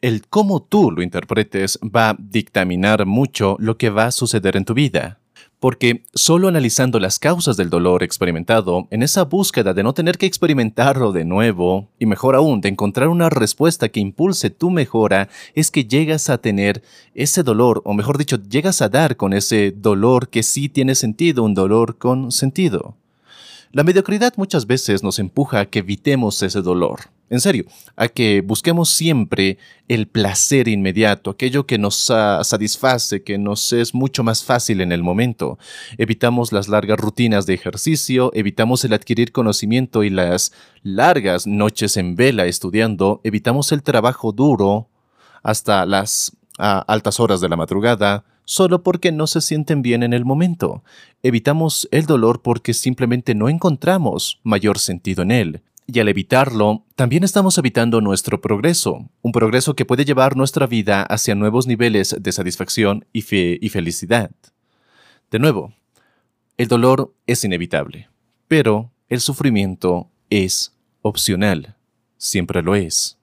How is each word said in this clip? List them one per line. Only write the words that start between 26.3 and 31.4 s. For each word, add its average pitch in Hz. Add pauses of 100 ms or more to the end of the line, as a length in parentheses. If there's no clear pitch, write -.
ese 98
dolor. 87 (180)
En 123
serio, - (320)
a 113
que 104
busquemos 160
siempre 107 (300)
el 110
placer 110
inmediato, 101
aquello 131